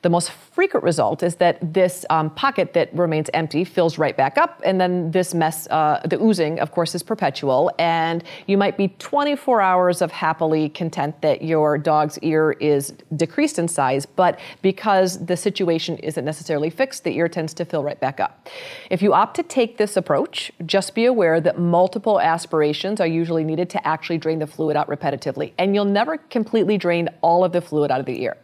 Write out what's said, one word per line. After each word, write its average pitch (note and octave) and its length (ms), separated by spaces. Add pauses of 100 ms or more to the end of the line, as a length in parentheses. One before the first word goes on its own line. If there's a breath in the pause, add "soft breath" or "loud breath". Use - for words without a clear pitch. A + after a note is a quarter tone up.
The F3 80
most E3+ 220
frequent - 520
result D3 380
is E3+ 140
that F3 200 (160)
this, F3+ 380
um, D#3 180
pocket G3+ 460
that E3 200
remains D#3 380
empty D#3+ 320
fills E3+ 320
right D#3 180
back C3+ 220
up, E4 260
and F#3+ 160
then F3+ 340
this F3+ 200
mess, D#3+ 380
uh, D3+ 340
the E3 160
oozing, E3+ 400
of D#3 120
course, E3 220
is F3 80
perpetual, C#3+ 760
and E3 440 (240 loud breath)
you G3 120
might G3+ 180
be G3 120 (100)
twenty-four C#4 640
hours F3+ 400
of E3+ 100
happily D#3+ 560
content D#3+ 540
that D3+ 180
your D3+ 380
dog's D3+ 400
ear D#3 420
is C#3+ 320 (240)
decreased A3 420
in E3+ 80
size, C#3 380
but F3 340 (220 loud breath)
because F#3+ 640
the F3 140
situation E3+ 600
isn't D3+ 260
necessarily D3+ 440
fixed, C4 360
the E3+ 120
ear E3+ 120
tends D#3+ 260
to F3 100
fill D#3+ 180
right C#3+ 180
back C3+ 200
up. - 260 (440 loud breath)
If F#3 100
you G3+ 140
opt G#3 220
to E4+ 60
take A#3+ 360
this G#3 180
approach, - 560 (140)
just F#3+ 280
be A3+ 120
aware E3+ 340
that E3 180
multiple F#3 600
aspirations E3 800
are F3 60
usually E3 380
needed D#3+ 260
to - 180
actually D#3+ 300
drain D#3+ 200
the D3+ 80
fluid D3+ 300
out D3 120
repetitively, C#3+ 680
and G3 180
you'll G3+ 120
never A#3+ 320
completely G#3+ 580
drain E3+ 320 (140)
all E3+ 200
of F3+ 100
the F3 100
fluid D3 280
out C3 100
of C3 60
the B2+ 160
ear. - 220